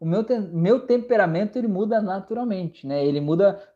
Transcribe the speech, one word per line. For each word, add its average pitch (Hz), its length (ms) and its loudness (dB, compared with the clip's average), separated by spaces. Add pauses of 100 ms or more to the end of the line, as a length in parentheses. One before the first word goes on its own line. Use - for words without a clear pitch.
o 165 40 -12
meu 185 200 0
te-, 240 140 -2
meu 185 420 2
temperamento, 214 800 0
ele 233 100 -2
muda 208 340 0
naturalmente, 196 840 -6
né? 143 200 -2
Ele 147 140 0
muda 180 400 2 (160)